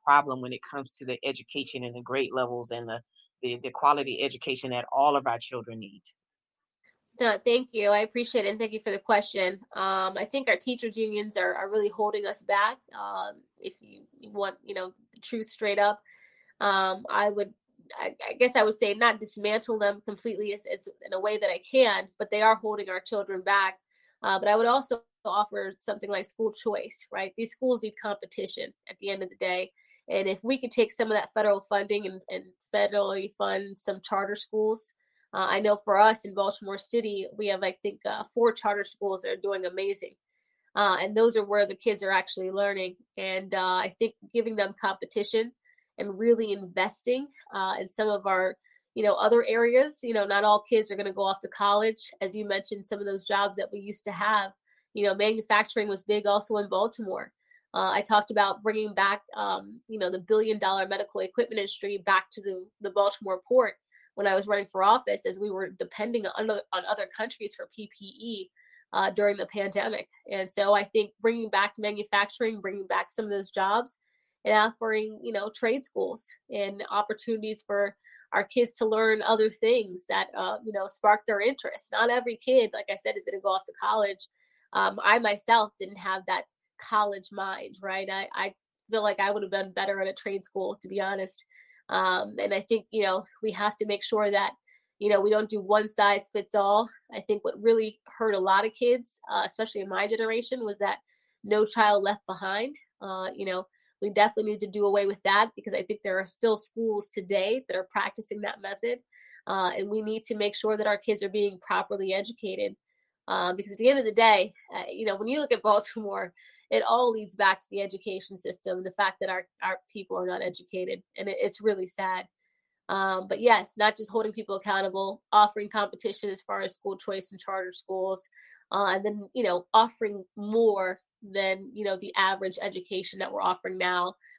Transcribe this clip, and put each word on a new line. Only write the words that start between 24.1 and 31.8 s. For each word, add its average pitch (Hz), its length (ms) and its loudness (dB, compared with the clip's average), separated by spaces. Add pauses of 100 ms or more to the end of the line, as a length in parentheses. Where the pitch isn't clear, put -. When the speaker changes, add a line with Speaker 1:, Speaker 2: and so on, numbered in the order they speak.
Speaker 2:
Uh, 196 160 2
but 202 100 2
I 208 80 8
would 233 100 4
also 247 360 2 (220)
offer 202 540 -2
something 202 300 -6
like 196 160 -2
school 220 280 -4
choice, - 600 -6
right? 190 240 -6
These 226 140 -4
schools 254 320 0
need 214 200 -6
competition - 720 -8 (160)
at - 120 -16
the 196 100 -6
end 196 120 -6
of 185 60 -6
the 185 80 -20
day. 185 360 -2 (360)
And 196 200 0
if 196 140 -2
we 262 160 0
could 240 120 -6
take 220 220 2
some 220 180 0
of 208 60 2
that - 180 -2
federal 208 260 4
funding 208 460 -2